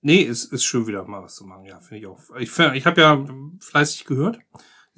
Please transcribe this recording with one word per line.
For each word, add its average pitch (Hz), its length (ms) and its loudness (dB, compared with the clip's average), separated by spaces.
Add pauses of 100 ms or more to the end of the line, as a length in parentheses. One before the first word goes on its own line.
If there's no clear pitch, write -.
Nee, 160 200 4
es 120 180 -6
ist - 220 -4
schön, 120 200 -2
wieder 98 200 -8
mal 98 180 -16
was 90 120 -20
zu 98 100 -20
machen, 95 180 -20
ja, 95 160 -20
finde 107 200 -20
ich 104 80 -18
auch. 95 120 -20 (180)
Ich 127 140 -8
find, 151 240 2
ich 135 100 -4
hab 170 120 2
ja 151 280 6 (360)
fleißig - 420 -2
gehört. 160 340 -4 (600)